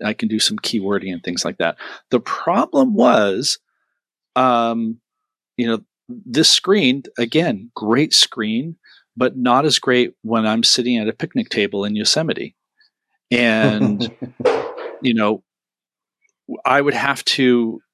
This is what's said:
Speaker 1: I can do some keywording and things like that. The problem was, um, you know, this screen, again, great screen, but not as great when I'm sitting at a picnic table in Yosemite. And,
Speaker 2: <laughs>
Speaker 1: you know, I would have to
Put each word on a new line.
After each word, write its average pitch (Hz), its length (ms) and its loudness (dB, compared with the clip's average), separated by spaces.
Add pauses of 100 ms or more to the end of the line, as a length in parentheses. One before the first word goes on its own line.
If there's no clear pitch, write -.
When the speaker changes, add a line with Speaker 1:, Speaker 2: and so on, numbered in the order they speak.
Speaker 1:
I 107 120 -2
can 110 160 -4
do 110 80 -2
some - 180 -2
keywording 98 560 -4
and 87 100 -10
things 90 220 -6
like - 140 -6
that. 82 180 -2 (340)
The 120 100 2
problem 262 720 0
was, 107 640 2 (760)
um, 117 640 0 (600)
you 120 80 0
know, 113 140 -2 (280)
this 123 400 0
screen, 139 540 2 (160)
again, 120 580 -2
great 120 380 0
screen, 117 600 0 (380)
but 123 220 0
not 123 300 2
as 139 120 0
great 123 440 2
when 110 240 0
I'm 113 160 0
sitting 123 340 2
at 110 100 -2
a 113 60 -2
picnic - 380 -4
table 101 340 0
in 104 120 -2
Yosemite. 139 600 -2 (720)
And, 110 800 2 (460)
Speaker 2:
<laughs> - 460 -10
Speaker 1:
you 123 100 0
know, 107 320 0 (1200)
I 135 160 2
would 143 140 0
have 139 320 -2
to 120 560 2 (100)